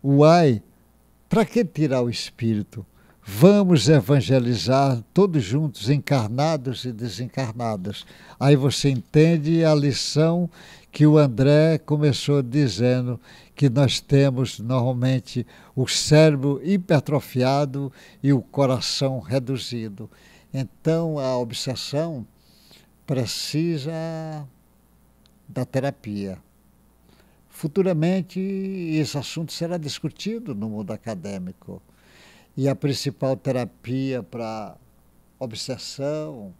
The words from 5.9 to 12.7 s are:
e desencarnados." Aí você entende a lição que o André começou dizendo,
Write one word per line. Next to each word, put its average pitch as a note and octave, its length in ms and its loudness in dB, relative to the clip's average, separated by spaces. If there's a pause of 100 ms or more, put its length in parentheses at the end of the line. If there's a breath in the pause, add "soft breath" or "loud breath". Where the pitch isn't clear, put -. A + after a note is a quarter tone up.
e B2 60 -6
desencarnados." A2 1120 -8 (340 loud breath)
Aí C#3+ 160 6
você C#3 360 0
entende D#3+ 760 2
a D#3 80 4
lição D3+ 760 0 (440 loud breath)
que D3+ 160 4
o D3+ 100 8
André D3 640 4
começou D3 640 0
dizendo, B2 760 0 (360 loud breath)